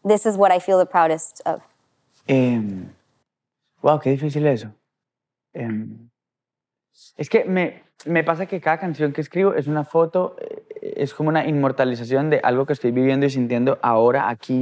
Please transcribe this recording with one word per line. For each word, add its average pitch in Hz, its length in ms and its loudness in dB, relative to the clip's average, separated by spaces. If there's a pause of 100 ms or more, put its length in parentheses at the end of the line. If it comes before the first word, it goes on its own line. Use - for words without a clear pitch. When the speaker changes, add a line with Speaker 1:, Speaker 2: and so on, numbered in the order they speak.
Speaker 1:
"This 208 180 2
is 214 100 0
what 196 200 4
I 180 40 0
feel 185 200 2
the 180 60 4
proudest 165 600 0
of"? 160 140 -4 (640)
Speaker 2:
Em, 113 640 0 (920)
wow, 147 180 4
qué 135 120 -2
difícil 147 340 -2
eso. 117 240 0 (840)
Em, 113 560 -8 (1040)
es 151 140 -10
que 214 160 2
me, 185 380 -2 (220)
me 165 180 0
pasa 165 220 -2
que 180 140 -8
cada 160 180 0
canción 151 360 -4
que 156 80 -6
escribo 190 320 0
es 143 140 -2
una 151 180 -2
foto, 165 540 0
eh, - 580 -14
es 139 160 -4
como 156 160 -2
una 156 180 0
inmortalización 135 840 0
de 147 140 4
algo 127 220 2
que 143 80 -4
estoy 123 180 -2
viviendo 135 340 2
y 143 40 2
sintiendo 123 520 0
ahora, 120 480 2
aquí 123 320 -4